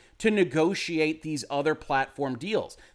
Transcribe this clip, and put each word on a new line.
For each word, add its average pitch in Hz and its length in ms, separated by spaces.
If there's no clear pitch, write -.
to 220 100
negotiate 160 920
these 151 260
other 143 280
platform 135 600
deals, 156 400